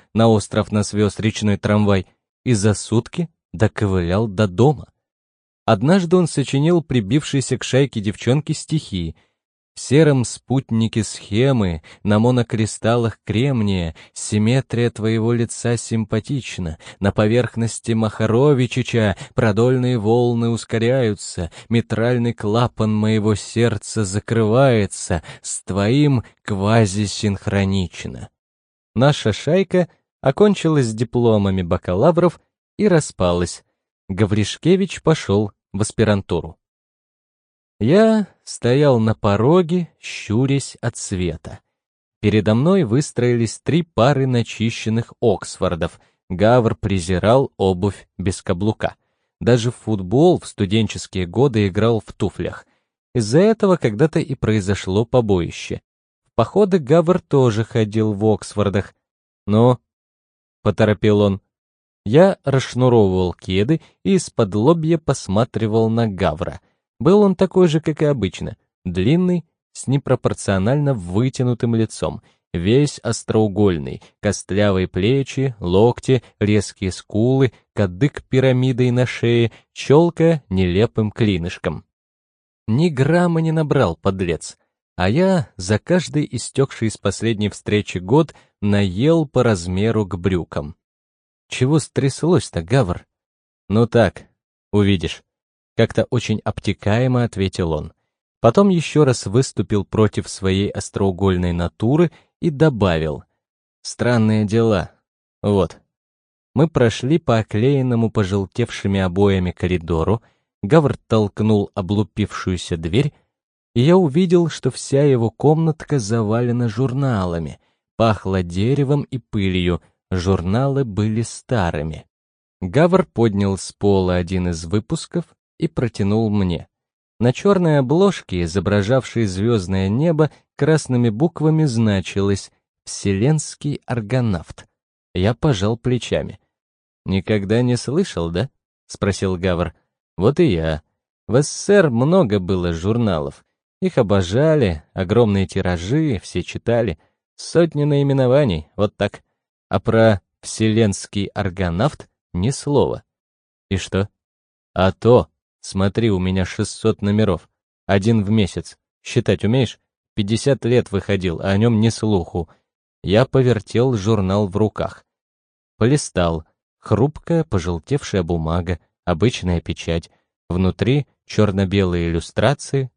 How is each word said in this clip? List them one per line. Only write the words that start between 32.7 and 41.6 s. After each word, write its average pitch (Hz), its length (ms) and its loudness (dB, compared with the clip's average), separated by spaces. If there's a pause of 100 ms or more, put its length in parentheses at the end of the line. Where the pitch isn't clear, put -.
и 208 120 2
распалась. 90 720 0 (460)
Гавришкевич 107 920 0
пошёл 101 500 0 (180)
в 98 80 -8
аспирантуру. 95 800 -2 (1200)
Я 208 480 2 (160)
стоял 131 560 2
на 110 160 2
пороге, 156 720 0 (120)
щурясь 131 800 -2
от 117 160 -6
света. 90 640 -6 (600)